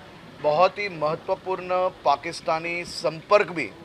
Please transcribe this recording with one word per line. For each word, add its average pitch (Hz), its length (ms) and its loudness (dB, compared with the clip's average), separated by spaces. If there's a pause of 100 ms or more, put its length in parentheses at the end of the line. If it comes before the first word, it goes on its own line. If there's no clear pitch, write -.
(420)
बहुत 156 360 4
ही 208 120 -4
महत्वपूर्ण 180 760 -4 (380)
पाकिस्तानी 165 800 0
संपर्क 170 640 2
भी 151 240 -6 (140)